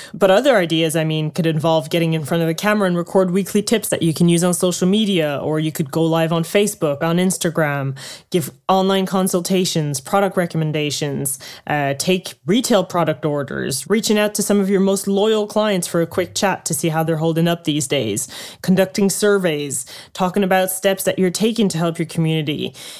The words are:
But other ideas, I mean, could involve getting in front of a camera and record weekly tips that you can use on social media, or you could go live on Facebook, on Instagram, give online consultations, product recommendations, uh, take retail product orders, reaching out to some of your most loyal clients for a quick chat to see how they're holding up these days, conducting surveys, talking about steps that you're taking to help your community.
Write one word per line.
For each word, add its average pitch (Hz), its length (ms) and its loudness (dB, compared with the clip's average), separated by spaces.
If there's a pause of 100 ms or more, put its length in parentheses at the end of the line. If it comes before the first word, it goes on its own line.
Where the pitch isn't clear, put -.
(140)
But 190 180 4
other 240 260 6
ideas, 165 400 0
I 160 80 0
mean, 156 260 -2
could 160 140 -2
involve 160 440 2
getting 165 220 0
in 156 140 -2
front 170 180 0
of 160 60 0
a 165 40 0
camera 208 320 0
and 175 120 0
record 185 340 2
weekly 196 300 0
tips 214 260 0
that - 140 -2
you 165 120 2
can 170 140 4
use 170 160 4
on 180 100 2
social 180 320 0
media, 185 560 2
or 156 200 -2
you 156 100 -2
could 147 200 -4
go 160 120 0
live 165 300 2
on 165 100 2
Facebook, 165 580 0
on 170 180 0
Instagram, 151 800 0 (320)
give 170 220 -2 (160)
online 190 380 2
consultations, 180 960 0
product 196 340 0
recommendations, 151 1040 -2 (280)
uh, 143 260 0
take 180 400 -2 (120)
retail 208 380 2
product 160 400 -2
orders, 143 640 -4
reaching 214 280 2
out 208 180 0
to 208 80 -2
some 202 160 2
of 196 100 0
your 196 120 2
most 196 260 0
loyal 208 400 2
clients 208 400 0
for 170 140 0
a 160 40 0
quick 175 300 -4
chat 185 300 -2
to - 80 -4
see 165 160 -2
how 160 140 0
they're 160 120 0
holding 165 320 2
up 170 160 0
these 151 240 -2
days, 110 400 -2 (340)
conducting 190 480 2
surveys, 170 760 0 (260)
talking 190 320 0
about 185 260 2
steps 190 360 0
that - 120 -2
you're 185 140 2
taking 220 380 2
to 165 80 -4
help 165 200 0
your 165 100 -2
community. 160 680 -2 (240)